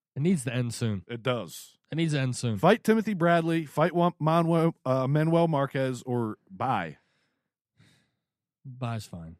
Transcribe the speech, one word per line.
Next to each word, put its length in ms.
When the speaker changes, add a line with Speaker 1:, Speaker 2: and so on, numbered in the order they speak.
Speaker 1:
It 60
needs 220
to 100
end 220
soon. 320
Speaker 2:
It 160
does. 560
Speaker 1:
It 40
needs 180
to 60
end 160
soon. 220
Speaker 2:
Fight 260
Timothy 320
Bradley, 500
fight 280
Juan, 260
Manuel, 560
uh, 220
Manuel 400
Marquez, 580
or 320
bye. 480
Speaker 1:
Bye's 420
fine. 340